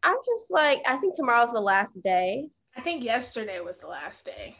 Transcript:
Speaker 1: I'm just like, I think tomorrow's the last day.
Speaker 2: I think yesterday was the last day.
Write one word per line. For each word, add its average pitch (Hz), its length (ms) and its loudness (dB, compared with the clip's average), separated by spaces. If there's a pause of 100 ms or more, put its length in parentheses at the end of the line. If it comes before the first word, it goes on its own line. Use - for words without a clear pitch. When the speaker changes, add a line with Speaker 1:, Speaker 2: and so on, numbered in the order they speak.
Speaker 1:
I'm 370 220 4
just 466 260 -2
like, 302 360 4
I 254 100 2
think 370 180 0
tomorrow's 240 360 4
the 226 80 -2
last 196 440 0
day. 190 440 0 (300)
Speaker 2:
I 254 40 -14
think 320 220 -4
yesterday 226 560 -4
was 175 200 -12
the 151 80 -18
last 156 380 -12
day. 107 340 -14